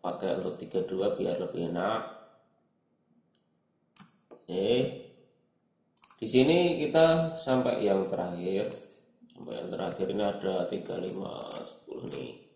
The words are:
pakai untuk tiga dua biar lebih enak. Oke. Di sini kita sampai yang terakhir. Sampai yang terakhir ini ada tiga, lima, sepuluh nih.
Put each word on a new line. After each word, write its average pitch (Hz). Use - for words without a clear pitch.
pakai 92
untuk 92
tiga -
dua 98
biar 90
lebih 82
enak. 98
Oke. 92
Di 113
sini 156
kita 165
sampai 127
yang 98
terakhir. 90
Sampai -
yang -
terakhir 95
ini 101
ada 95
tiga, -
lima, -
sepuluh -
nih. 65